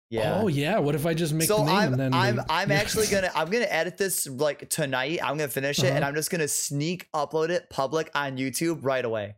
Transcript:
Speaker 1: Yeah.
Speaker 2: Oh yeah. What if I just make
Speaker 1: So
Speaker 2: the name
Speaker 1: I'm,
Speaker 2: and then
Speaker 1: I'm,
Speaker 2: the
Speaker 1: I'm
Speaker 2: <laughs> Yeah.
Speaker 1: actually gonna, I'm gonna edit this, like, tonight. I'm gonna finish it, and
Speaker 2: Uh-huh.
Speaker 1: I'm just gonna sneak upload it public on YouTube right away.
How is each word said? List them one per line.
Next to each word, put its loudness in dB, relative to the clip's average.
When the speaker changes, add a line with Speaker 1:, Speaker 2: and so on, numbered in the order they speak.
Speaker 1:
Yeah. 0
Speaker 2:
Oh 2
yeah. 0
What 2
if -2
I 2
just 0
make 2
Speaker 1:
So 4
Speaker 2:
the 2
name 4
Speaker 1:
I'm, 4
Speaker 2:
and 2
then 2
Speaker 1:
I'm, 2
Speaker 2:
the -4
Speaker 1:
I'm 2
Speaker 2:
<laughs> -
Yeah. 4
Speaker 1:
actually 2
gonna, 2
I'm 0
gonna 2
edit 0
this, -2
like, -2
tonight. 0
I'm 0
gonna -2
finish -2
it, 2
and 2
Speaker 2:
Uh-huh. 2
Speaker 1:
I'm -4
just -2
gonna 0
sneak -4
upload 0
it -4
public -2
on -2
YouTube -2
right 0
away. -4